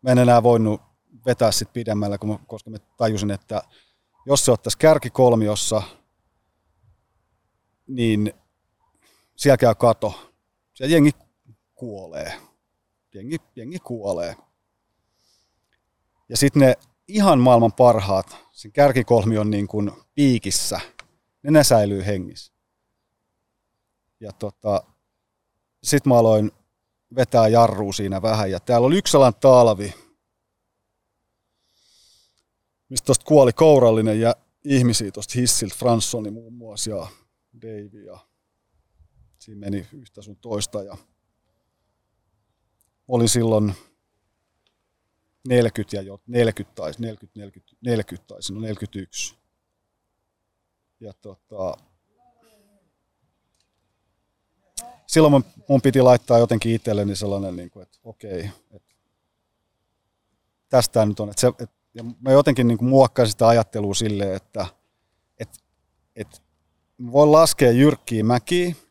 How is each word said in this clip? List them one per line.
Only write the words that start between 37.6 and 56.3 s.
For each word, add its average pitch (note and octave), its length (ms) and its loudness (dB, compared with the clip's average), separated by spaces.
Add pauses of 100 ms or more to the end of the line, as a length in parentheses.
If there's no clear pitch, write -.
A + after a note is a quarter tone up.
Dave. G#2 440 -18
Ja F#2 120 -20 (1200)
siinä G#2 220 -20
meni G2+ 320 -10
yhtä B2 300 -20
sun G#2 140 -20
toista. G#2 460 -10
Ja F#2+ 140 -18 (2000)
olin A#2+ 200 0
silloin A2 460 0 (1700)
neljäkymmentä A#2 480 -2
ja G2 60 -10
jo, G2 240 -20
neljäkymmentä A#2 480 -4
taisi, E2 260 -12
neljäkymmentä, A2 380 -16
neljäkymmentä, G2 420 -20
neljäkymmentä A2 460 -6
taisi, - 280 -14
no G#2+ 60 -12
neljäkymmentäyksi. G#2+ 760 -12 (1700)
Ja G#2+ 120 -20
tota, F#2+ 640 -14 (3250)
silloin D#3 260 4
mun, C3+ 120 4 (240)
mun C#3 120 2
piti C3 220 2
laittaa B2 360 4